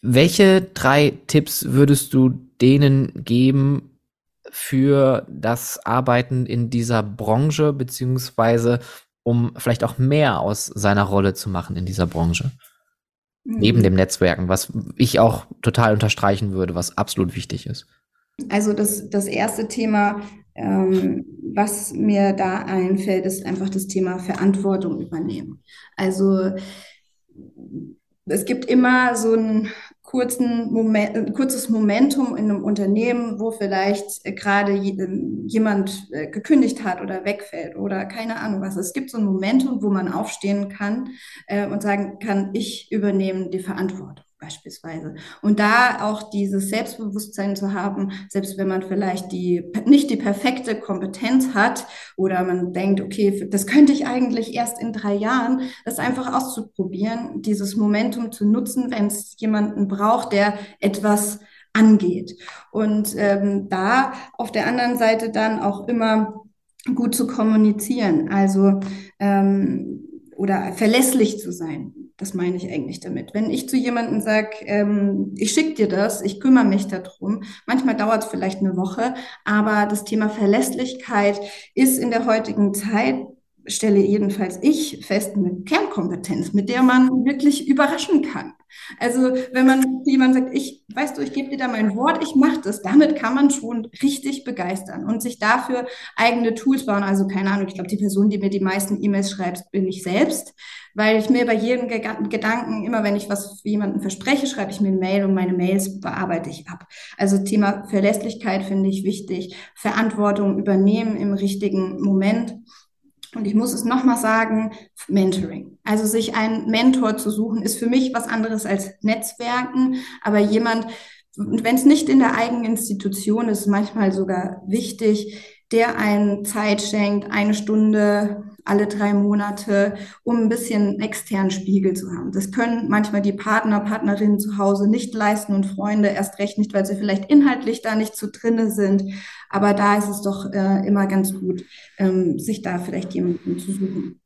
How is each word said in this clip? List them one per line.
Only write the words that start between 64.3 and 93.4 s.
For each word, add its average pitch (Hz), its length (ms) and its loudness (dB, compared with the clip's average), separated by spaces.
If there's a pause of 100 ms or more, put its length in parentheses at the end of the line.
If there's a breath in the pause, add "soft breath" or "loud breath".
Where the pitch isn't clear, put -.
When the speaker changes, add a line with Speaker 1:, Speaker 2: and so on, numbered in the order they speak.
Speaker 2:
auf 220 140 -6
der - 160 -2
anderen 247 320 -2
Seite 226 320 2
dann 220 280 0
auch 202 280 -4
immer 220 560 0 (500)
gut 233 220 0
zu - 100 0
kommunizieren, 214 1040 2
also, 196 500 4 (400 loud breath)
ähm, 196 840 0 (320)
oder 190 380 -2
verlässlich 247 680 4
zu 175 120 -10
sein. 160 420 -8 (240)
Das 196 180 -10
meine 180 220 -2
ich 180 140 -8
eigentlich - 280 -6
damit. - 340 -10
Wenn 220 160 -2
ich 254 200 -4
zu 269 60 -2
jemandem 233 460 -2
sag, 214 400 0
ähm, 202 720 0
„Ich 220 160 -2
schick - 240 2
dir 202 120 2
das, 196 340 0
ich 202 180 -4
kümmere 254 260 6
mich 196 200 2
darum“, - 580 -8 (220 loud breath)
manchmal 254 300 0
dauert's 214 320 0
vielleicht 190 320 -4
eine 185 180 0
Woche, 226 380 -2 (300 loud breath)
aber 208 420 2
das 208 160 -4
Thema 214 260 0
Verlässlichkeit 214 1120 0 (340 loud breath)
ist 262 240 4
in 247 140 -2
der 226 160 0
heutigen 214 480 2
Zeit, 233 420 0 (520)
stelle 208 300 2
jedenfalls 196 640 0
ich - 440 0
fest, 202 300 -2
eine 180 300 -2
Kernkompetenz, 196 880 -4
mit 202 160 2
der 247 140 2
man 254 420 4
wirklich 285 420 2
überraschen 294 540 2
kann. - 320 -8 (460 loud breath)
Also 254 340 2 (180 loud breath)
wenn 254 140 4
man 262 400 4
jemand 262 300 6
sagt, 254 180 0
„Ich, - 400 -6
weißt - 240 -4
du, 147 40 -6
ich - 120 -6
gebe 269 160 -4
dir 277 80 -6
da 262 100 -4
mein 214 280 0
Wort, 294 280 0
ich - 120 -6
mach 269 220 4
das“, - 240 -6
damit 294 360 6
kann 240 180 -2
man 285 140 6